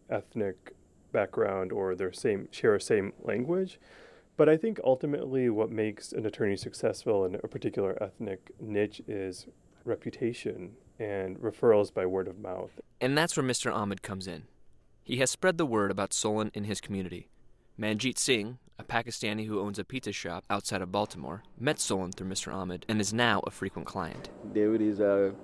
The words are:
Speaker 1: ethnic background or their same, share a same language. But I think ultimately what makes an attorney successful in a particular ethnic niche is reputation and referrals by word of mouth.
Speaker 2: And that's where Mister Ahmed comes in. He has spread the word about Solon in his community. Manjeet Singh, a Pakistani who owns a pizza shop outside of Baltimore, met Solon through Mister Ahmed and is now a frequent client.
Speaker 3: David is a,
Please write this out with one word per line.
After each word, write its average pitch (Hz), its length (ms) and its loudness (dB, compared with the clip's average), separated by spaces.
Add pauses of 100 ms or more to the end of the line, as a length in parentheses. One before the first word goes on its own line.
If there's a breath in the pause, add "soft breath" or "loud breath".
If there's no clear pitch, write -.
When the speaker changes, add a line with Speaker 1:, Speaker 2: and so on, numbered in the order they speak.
Speaker 1:
ethnic 101 640 -4 (380)
background 98 640 0
or 95 220 0
their 90 180 -2
same, 101 380 0
share 107 240 4
a 95 60 0
same 101 400 2
language. 165 580 -2 (580 soft breath)
But 151 100 8
I 156 80 10
think 214 300 -2
ultimately 131 640 2
what 107 200 2
makes 107 440 -2
an 110 120 -2
attorney 101 300 2
successful 98 680 0
in 92 100 -2
a 104 140 -6
particular - 520 -2
ethnic 107 500 -6 (100)
niche 107 440 -2
is 95 400 -6 (380)
reputation 113 920 -4 (220)
and 98 420 -4
referrals 107 540 6
by 92 120 0
word 92 220 0
of 92 120 -12
mouth. 92 400 -10 (220)
Speaker 2:
And 131 160 2
that's 170 180 2
where 147 80 0
Mister 127 260 0
Ahmed 101 320 -2
comes 95 260 -8
in. 82 160 -10 (600)
He 127 140 -4
has 131 120 4
spread 185 280 2
the 170 80 4
word 107 260 4
about 98 220 0
Solon 107 400 0
in 104 100 -4
his 104 160 -2
community. 92 480 -6 (520)
Manjeet 110 380 0
Singh, 120 400 0 (220)
a - 40 -14
Pakistani 113 640 -2
who 107 120 0
owns 101 180 -4
a 101 60 -4
pizza 123 280 -6
shop 90 380 -6
outside 101 320 -2
of 90 100 -6
Baltimore, 95 520 -2 (160)
met 135 200 0
Solon 92 320 0
through 95 160 -8
Mister - 240 -4
Ahmed 92 360 -6
and 107 140 2
is 98 120 0
now 113 280 4
a - 100 -4
frequent - 360 -6
client. - 420 -8 (240)
Speaker 3:
David 107 280 4
is 104 180 2
a, 98 340 4 (100)